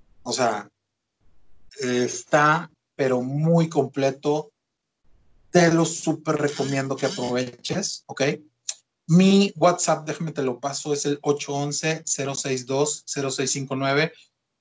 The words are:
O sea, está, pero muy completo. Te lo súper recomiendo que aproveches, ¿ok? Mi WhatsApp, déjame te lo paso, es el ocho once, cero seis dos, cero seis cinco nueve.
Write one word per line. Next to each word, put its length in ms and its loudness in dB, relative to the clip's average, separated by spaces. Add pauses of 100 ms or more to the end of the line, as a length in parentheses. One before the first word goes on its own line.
(220)
O 100 -8
sea, 380 -2 (1120)
está, 880 0 (260)
pero 260 0
muy 460 2
completo. 840 -2 (1000)
Te 200 6
lo 140 4
súper 520 -2
recomiendo 600 -2
que 100 -2
aproveches, 1000 -4
¿ok? 160 -4 (840)
Mi 500 6
WhatsApp, 500 2
déjame 260 -6
te 100 -6
lo 180 -4
paso, 340 -4
es 100 -4
el 180 -2
ocho 300 -2
once, 540 -4
cero 280 -4
seis 300 -6
dos, 400 -2
cero 260 -6
seis 200 -4
cinco 260 -6
nueve. 360 0 (480)